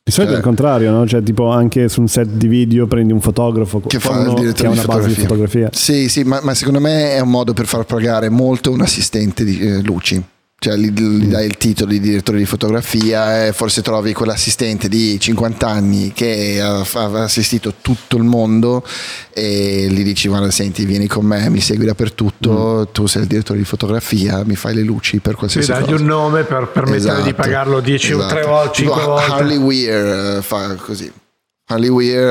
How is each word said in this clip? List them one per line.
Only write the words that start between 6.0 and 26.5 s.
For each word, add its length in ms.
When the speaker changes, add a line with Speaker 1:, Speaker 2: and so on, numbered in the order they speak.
Speaker 2:
sì, 160
ma, 180
ma 120
secondo 260
me 360
è 40
un 100
modo 220
per 160
far 160
pagare 460
molto 420
un 80
assistente 640
di, 160
eh, 240
luci. 400
Cioè, 140
gli, 140
gli 340
Speaker 1:
Mm. 60
Speaker 2:
dai 160
il 100
titolo 320
di 100
direttore 380
di 80
fotografia 1000
e 40
forse 300
trovi 320
quell'assistente 760
di 320
cinquanta 480
anni 460
che 480
ha, 200
ha 420
assistito 580
tutto 340
il 60
mondo 640
e 560
gli 140
dici, 240
"Guarda, 240
senti, 340
vieni 220
con 180
me, 240
mi 120
segui 240
dappertutto, 1000
Speaker 1:
Mm. 40
Speaker 2:
tu 160
sei 160
il 40
direttore 300
di 80
fotografia, 800
mi 100
fai 200
le 80
luci 360
per 120
Speaker 3:
Sì, 80
Speaker 2:
qualsiasi 320
Speaker 3:
dagli 140
Speaker 2:
cosa." 100
Speaker 3:
un 100
nome 380
per 280